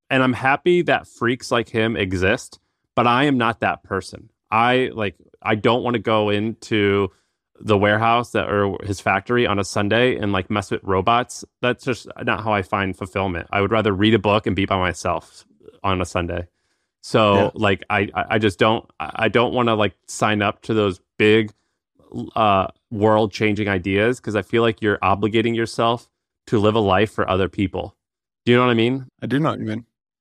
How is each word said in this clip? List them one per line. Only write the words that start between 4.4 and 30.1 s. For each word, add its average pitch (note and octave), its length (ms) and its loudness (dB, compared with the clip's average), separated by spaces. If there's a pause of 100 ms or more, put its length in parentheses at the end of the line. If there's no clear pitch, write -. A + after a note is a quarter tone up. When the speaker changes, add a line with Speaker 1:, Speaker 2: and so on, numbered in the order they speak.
Speaker 1:
I, B2 420 2
like, G2+ 240 -6 (240)
I A#2 140 0
don't A2+ 280 2
wanna A#2+ 160 -2
go G#2+ 300 0
into G#2 840 0 (480)
the G#2 200 0
warehouse A2+ 540 2
that, G#2+ 180 -2
or G2+ 340 0
his G2+ 160 -8
factory A2+ 460 0
on G2 120 0
a G2 60 -4
Sunday A2 520 0
and, G2+ 140 -4
like, F#2+ 200 -2
mess G#2 200 -4
with - 140 -6
robots. G2 580 0 (200)
That's B2 220 -4
just B2+ 220 -6 (160)
not G#2+ 220 -4
how A2 80 -2
I G2+ 80 2
find F#2+ 340 -4
fulfillment. F#2+ 560 -6
I G2+ 120 0
would G2 80 0
rather A2 220 0
read G#2+ 200 2
a A2 60 4
book G#2 280 0
and G#2 80 -2
be G2 120 0
by G2 120 -2
myself F2 680 -6 (360)
on F#2+ 200 -2
a - 20 -2
Sunday. F2 440 -6 (520)
So G#2+ 340 2
Speaker 2:
Yeah. G2 200 4
Speaker 1:
like, G2+ 340 0
I, G#2 260 -2
I, F#2 160 -2
I A2+ 80 0
just G#2+ 200 0
don't, A2+ 260 2 (160)
I, D#2 140 -8
I A2+ 140 -2
don't A#2 260 2
wanna, A#2 200 0
like, G#2 200 0 (120)
sign G#2+ 360 -2
up G#2 200 -2
to A#2 120 -4
those G#2 260 0 (160)
big, G#2+ 340 4 (840)
uh, G2+ 300 2 (240)
world-changing G#2+ 800 0
ideas, G2 520 0
'cause G#2+ 160 -6
I G2 60 0
feel A#2 180 -2
like A2+ 220 0
you're G#2 160 0
obligating G#2+ 580 0
yourself A#2 540 -2 (380)
to A#2+ 100 0
live G#2 160 2
a A#2 60 2
life G2 300 2
for - 180 -4
other F#2 200 0
people. F#2+ 480 -6 (480)
Do A#2+ 80 4
you B2 60 6
know B2+ 80 4
what B2 40 4
I A#2 40 2
mean? B2+ 320 0 (160)
Speaker 2:
I A#2+ 40 -8
do B2+ 120 -2
know D#3 100 0
what G#2 120 -4
you A2+ 40 -8
mean. A2 220 -8 (340)